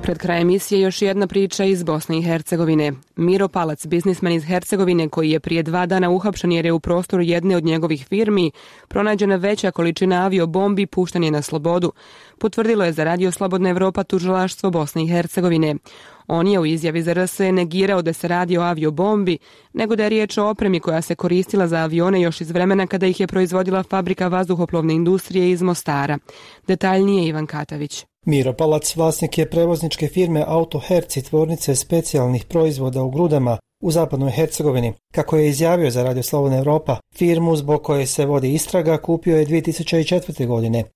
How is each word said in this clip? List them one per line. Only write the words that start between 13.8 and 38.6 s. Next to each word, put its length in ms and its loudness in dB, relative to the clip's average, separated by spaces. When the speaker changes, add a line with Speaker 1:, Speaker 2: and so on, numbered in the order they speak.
Speaker 1:
tužilaštvo 680 0
Bosne 340 -2
i 40 0
Hercegovine. 680 2
On 200 2
je 120 4
u 60 2
izjavi 360 0
za 100 -2
R 160 0
S 120 -10
E 120 2
negirao 500 2
da 120 -2
se 140 -8
radi 300 0
o 40 2
aviobombi, 760 0
nego 220 0
da 80 0
je 60 2
riječ 280 0
o 120 2
opremi 300 0
koja 220 -2
se 140 -4
koristila 520 0
za 100 0
avione 440 2
još 200 0
iz 100 -8
vremena 360 2
kada 180 -2
ih 140 0
je 80 0
proizvodila 560 0
fabrika 440 -2
vazduhoplovne 680 0
industrije 580 2
iz 100 0
Mostara. 560 -2
Detaljnije 600 2
Ivan 180 -4
Katavić. 600 -10
Speaker 2:
Miro 260 2
Palac 420 0
vlasnik 420 0
je 120 0
prevozničke 580 0
firme 400 0
Auto 320 -2
Herc 380 -2
i 60 -6
tvornice 520 0
specijalnih 720 -2
proizvoda 540 0
u 60 -2
Grudama 480 0
u 80 0
zapadnoj 400 0
Hercegovini. 600 0
Kako 220 0
je 100 4
izjavio 420 2
za 140 0
Radio 200 -2
Slobodna 340 0
Evropa, 400 0
firmu 380 2
zbog 280 0
koje 220 0
se 200 -2
vodi 280 0
istraga 440 0